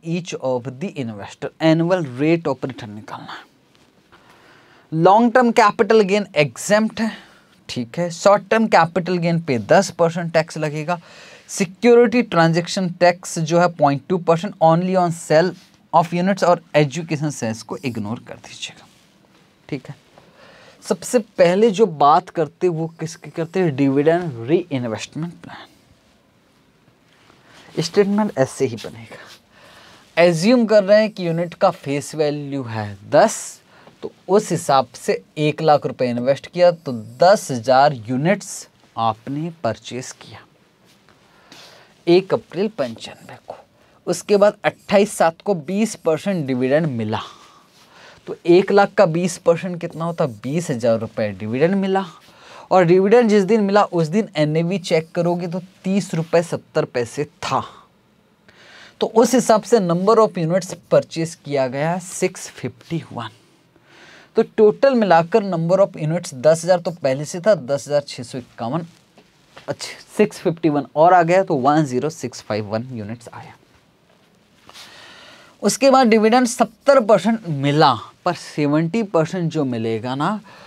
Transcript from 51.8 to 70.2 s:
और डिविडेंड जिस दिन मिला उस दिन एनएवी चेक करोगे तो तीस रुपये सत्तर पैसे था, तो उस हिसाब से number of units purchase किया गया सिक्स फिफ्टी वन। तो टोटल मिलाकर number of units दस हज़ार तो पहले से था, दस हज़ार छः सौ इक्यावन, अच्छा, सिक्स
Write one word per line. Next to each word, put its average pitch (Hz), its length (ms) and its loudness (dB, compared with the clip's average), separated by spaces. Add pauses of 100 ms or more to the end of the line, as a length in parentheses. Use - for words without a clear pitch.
और 185 140 6
डिविडेंड 196 460 4
जिस 208 140 4
दिन 220 160 2
मिला 202 240 2
उस 165 240 -2
दिन 196 280 -2
एनएवी 160 420 0
चेक 165 360 -2
करोगे 175 340 -2
तो 170 120 -6 (240)
तीस 190 300 -2
रुपये 165 280 0
सत्तर 156 420 -6
पैसे 127 400 -6
था, - 380 -4 (1400)
तो 214 60 0
उस 233 280 4
हिसाब 220 280 4
से 240 160 2
number 185 400 2
of 214 200 2
units 175 360 -2 (180)
purchase 160 420 -2
किया 139 340 -2
गया 151 300 -4
सिक्स - 520 -6
फिफ्टी - 520 -10 (100)
वन। 113 160 -12 (1080)
तो 226 60 2 (140)
टोटल 220 380 4
मिलाकर 190 500 2
number 175 340 -2
of 196 200 0
units 160 380 -6
दस 156 280 2
हज़ार 180 160 2
तो 180 120 -6
पहले 143 320 -4
से 175 160 -10
था, 202 140 2
दस 139 340 -4
हज़ार 147 120 0
छः 139 220 -12
सौ 123 160 -12
इक्यावन, 127 480 -8 (800)
अच्छा, - 300 -12 (180)
सिक्स - 220 0